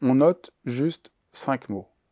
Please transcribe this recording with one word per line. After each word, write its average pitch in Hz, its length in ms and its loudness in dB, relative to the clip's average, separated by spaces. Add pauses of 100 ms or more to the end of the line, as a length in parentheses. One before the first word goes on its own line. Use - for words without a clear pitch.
on 127 140 2
note 165 360 2 (140)
juste 135 460 -4 (200)
cinq - 380 -4
mots, 101 180 -8 (240)